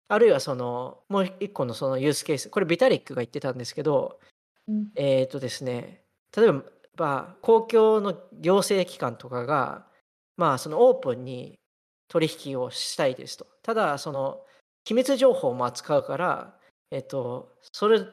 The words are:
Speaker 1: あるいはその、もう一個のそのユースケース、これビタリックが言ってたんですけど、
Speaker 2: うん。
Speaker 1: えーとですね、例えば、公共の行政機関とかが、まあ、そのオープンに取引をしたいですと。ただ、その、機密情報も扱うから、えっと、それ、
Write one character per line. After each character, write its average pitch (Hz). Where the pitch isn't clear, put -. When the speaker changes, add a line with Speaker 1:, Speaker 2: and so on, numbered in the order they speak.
Speaker 1:
あ 104
る 226
い -
は 135
そ 139
の、 123
も 196
う 185
一 202
個 -
の 117
そ 139
の 131
ユ 143
ー -
ス -
ケ 156
ー 127
ス、 -
こ 208
れ 185
ビ 165
タ 262
リ 226
ッ -
ク 135
が 127
言 113
っ -
て -
た 135
ん 123
で 120
す -
け 143
ど、 143
Speaker 2:
う 214
ん。 208
Speaker 1:
え 135
ー 131
と 135
で 127
す -
ね、 123
例 220
え 175
ば、 147
公 226
共 220
の 202
行 165
政 190
機 -
関 120
と 127
か 123
が、 139
ま 156
あ、 123
そ -
の 196
オ 240
ー -
プ 127
ン 123
に 127
取 160
引 135
を 127
し -
た 156
い 127
で 127
す -
と。 -
た 226
だ、 160
そ 156
の、 135
機 214
密 254
情 247
報 131
も 123
扱 143
う -
か 139
ら、 151
え 135
っ 127
と、 127
そ 208
れ、 220